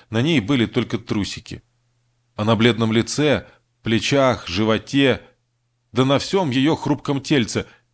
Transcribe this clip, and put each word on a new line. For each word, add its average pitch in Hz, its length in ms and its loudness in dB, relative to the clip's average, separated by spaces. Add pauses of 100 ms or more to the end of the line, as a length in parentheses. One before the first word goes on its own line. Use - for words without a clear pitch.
на 110 120 -2
ней 156 180 0
были 113 260 0
только 113 320 -2
трусики. - 640 -6 (720)
А 107 80 -6
на 113 120 2
бледном 113 360 2
лице, 117 560 0 (340)
плечах, 113 680 0
животе, 110 720 0 (680)
да 127 140 0
на 135 140 2
всем 185 300 0
ее 135 260 2
хрупком - 460 -2
тельце 117 440 0 (280)